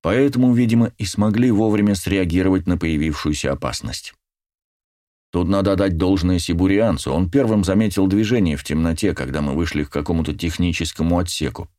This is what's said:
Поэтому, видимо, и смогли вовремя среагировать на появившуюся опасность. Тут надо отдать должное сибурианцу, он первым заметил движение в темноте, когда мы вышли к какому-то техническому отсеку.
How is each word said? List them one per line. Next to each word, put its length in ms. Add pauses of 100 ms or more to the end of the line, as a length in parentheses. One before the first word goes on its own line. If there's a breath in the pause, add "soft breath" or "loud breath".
Поэтому, 520
видимо, 440
и 60
смогли 460
вовремя 460
среагировать 720
на 100
появившуюся 720
опасность. 640 (1200)
Тут 160
надо 240
отдать 240
должное 420
сибурианцу, 760
он 160
первым 360
заметил 420
движение 500
в 60
темноте, 520
когда 280
мы 140
вышли 260
к 80
какому-то 420
техническому 840
отсеку. 500 (100)